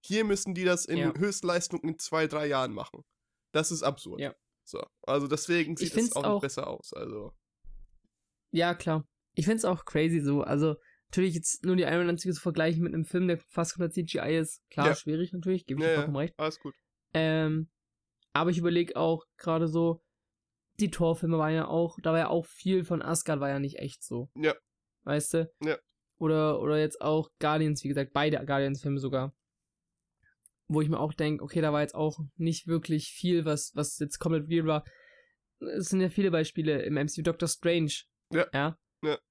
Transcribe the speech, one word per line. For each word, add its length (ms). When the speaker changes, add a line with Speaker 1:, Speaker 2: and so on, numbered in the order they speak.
Speaker 1:
Hier 220
müssen 300
die 100
das 220
in 120
Speaker 2:
Ja. 160
Speaker 1:
Höchstleistung 680
in 160
zwei, 280
drei 200
Jahren 260
machen. 320
Das 180
ist 120
absurd. 380
Speaker 2:
Ja. 140
Speaker 1:
So, 160
also 260
deswegen 460
Speaker 2:
Ich 60
Speaker 1:
sieht 80
es 60
Speaker 2:
find's 220
Speaker 1:
auch 80
Speaker 2:
auch 120
Speaker 1:
nicht 60
besser 260
aus, 260
also. 400
Speaker 2:
Ja, 240
klar. 320
Ich 100
find's 220
auch 180
crazy 360
so. 200
Also, 360
natürlich 240
jetzt 300
nur 120
die 60
Iron 160
Man 120
Anzüge 240
zu 60
vergleichen 420
mit 120
einem 100
Film, 240
der 100
fast 240
komplett 200
C 100
G 140
I 180
ist. 340
Klar, 180
Speaker 1:
Ja. 60
Speaker 2:
schwierig 380
natürlich, 340
gebe 140
ich 40
Speaker 1:
Ja, 40
Speaker 2:
dir 40
Speaker 1:
ja. 80
Speaker 2:
vollkommen 160
recht. 220
Speaker 1:
Alles 220
gut. 140
Speaker 2:
Ähm, 580
aber 180
ich 80
überleg 380
auch 300
gerade 320
so, 340
die 120
Torfilme 460
waren 160
ja 160
auch, 340
da 100
war 60
ja 100
auch 180
viel 380
von 180
Asgard, 380
war 100
ja 80
nicht 220
echt 220
so. 320
Speaker 1:
Ja. 200
Speaker 2:
Weißt 300
du? 180
Speaker 1:
Ja. 140
Speaker 2:
Oder, 440
oder 160
jetzt 240
auch 260
Guardians, 460
wie 40
gesagt, 260
beide 320
Guardians-Filme 520
sogar. 360
Wo 80
ich 80
mir 120
auch 120
denk, 300
okay, 180
da 120
war 80
jetzt 160
auch 240
nicht 320
wirklich 420
viel, 340
was, 300
was 240
jetzt 220
komplett 280
real 180
war. 180
Es 300
sind 120
ja 80
viele 220
Beispiele 520
im 140
M 120
C 120
U, 40
Doctor 240
Strange. 440
Speaker 1:
Ja. 220
Speaker 2:
Ja. 240
Speaker 1:
Ja. 160